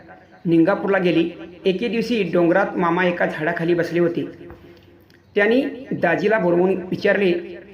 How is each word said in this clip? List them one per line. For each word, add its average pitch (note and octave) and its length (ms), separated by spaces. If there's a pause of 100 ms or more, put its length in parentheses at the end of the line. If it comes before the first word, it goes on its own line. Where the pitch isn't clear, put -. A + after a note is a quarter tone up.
(460)
निंगापूरला F#3 520
गेली. F3 320 (340)
एके F#3+ 240
दिवशी A3+ 340
डोंगरात F3 540
मामा F3+ 280
एका F3 220
झाडाखाली E3+ 480
बसले E3+ 260
होते. E3 240 (1120)
त्यांनी A3+ 300 (280)
दाजीला E3+ 460
बोलवून F3 380
विचारले, F#3+ 840 (160)